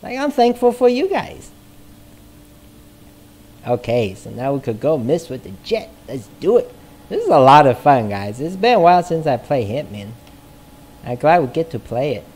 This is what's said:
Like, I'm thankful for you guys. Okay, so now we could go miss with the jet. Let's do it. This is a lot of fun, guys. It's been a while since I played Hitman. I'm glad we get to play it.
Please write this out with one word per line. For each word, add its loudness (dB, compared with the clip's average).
Like, -12
I'm -4
thankful 2
for 4
you -2
guys. -6
Okay, -2
so -16
now -6
we -4
could -8
go 0
miss -4
with -12
the -18
jet. -6
Let's -12
do 2
it. -2
This -6
is -4
a 6
lot 8
of 2
fun, 2
guys. -8
It's -8
been 2
a 4
while 6
since -4
I 0
played -4
Hitman. -10
I'm -8
glad 4
we -2
get -6
to -8
play -6
it. -14